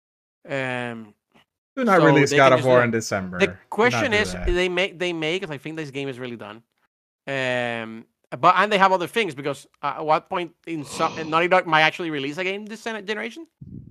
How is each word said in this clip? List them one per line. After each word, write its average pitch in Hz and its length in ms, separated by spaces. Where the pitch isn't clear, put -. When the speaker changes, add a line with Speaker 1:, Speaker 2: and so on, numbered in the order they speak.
Speaker 1:
Um, 123 640
Speaker 2:
Do 262 80
not 190 160
Speaker 1:
so 151 60
Speaker 2:
release 147 240
Speaker 1:
they 139 80
Speaker 2:
God 135 80
Speaker 1:
can 131 80
Speaker 2:
of 127 60
Speaker 1:
just 120 40
do 131 60
Speaker 2:
War 127 80
Speaker 1:
that. 120 60
Speaker 2:
in 120 80
December. 95 480
Speaker 1:
The 196 80
Speaker 2:
Do - 40
not - 180
Speaker 1:
question 233 420
Speaker 2:
do 208 40
Speaker 1:
is, 202 160
Speaker 2:
that. 180 140
Speaker 1:
they 180 240
may, 185 220
they 175 200
may, 160 260
'cause 180 120
I 143 80
think 156 180
this 156 140
game 139 180
is 123 100
really 123 180
done. 110 260
Um, 120 800
but, 170 180
and 202 160
they 202 60
have 190 140
other 175 140
things, 190 280
because, 139 320
uh, 139 160
at 160 80
what 160 220
point 180 260
in 160 180
so-, 160 240
Naughty 165 240
Dog 180 180
might 156 160
actually 156 280
release 147 280
a 185 60
game 202 220
this 220 180
gen-, 220 220
generation? 226 400